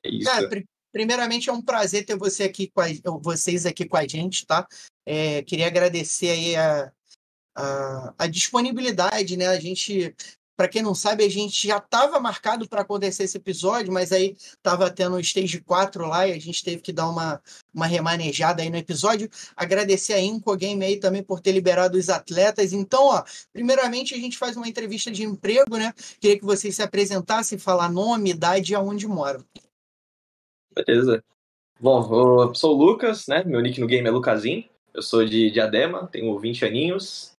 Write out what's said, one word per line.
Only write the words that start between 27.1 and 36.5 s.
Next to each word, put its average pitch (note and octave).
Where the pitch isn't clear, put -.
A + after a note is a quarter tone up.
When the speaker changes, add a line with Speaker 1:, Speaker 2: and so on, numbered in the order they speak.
Speaker 2:
falar F3
nome, G3+
idade F3
e -
aonde G3+
moram. D#3
Speaker 1:
Beleza. A#2+
Bom, B2
eu A#2+
sou D#3
o C#3+
Lucas, A3
né? D#3+
Meu B2+
nick B2+
no A#2
game B2
é A2+
Lucazin. B2
Eu -
sou A2+
de A2
Diadema, B2
tenho A2
vinte A#2